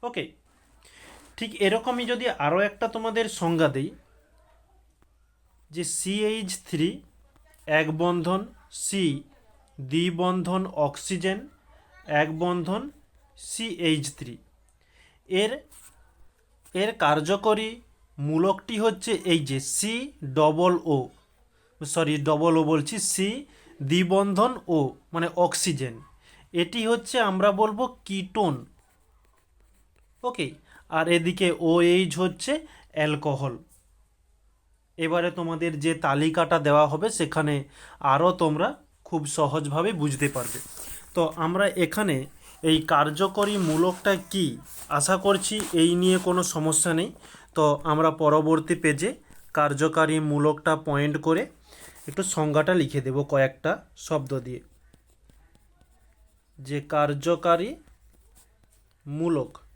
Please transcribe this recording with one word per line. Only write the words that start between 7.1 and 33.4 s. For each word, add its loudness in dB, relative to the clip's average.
এক 2
বন্ধন, 0
সি -2
দ্বিবন্ধন -2
অক্সিজেন, -4
এক 0
বন্ধন -2
সিএইচ -2
থ্রি। -14
এর, 0
এর 0
কার্যকরী 2
মূলকটি 0
হচ্ছে -2
এই 4
যে -4
সি -2
ডবল 4
ও, 2
সরি, 0
ডবল 4
ও 4
বলছি, 0
সি -2
দ্বিবন্ধন 2
ও 2
মানে -2
অক্সিজেন, -2
এটি -2
হচ্ছে -2
আমরা 4
বলবো 0
কিটোন। -2
ওকে, -4
আর 0
এদিকে 2
ওএইচ 6
হচ্ছে -2
অ্যালকোহল। -2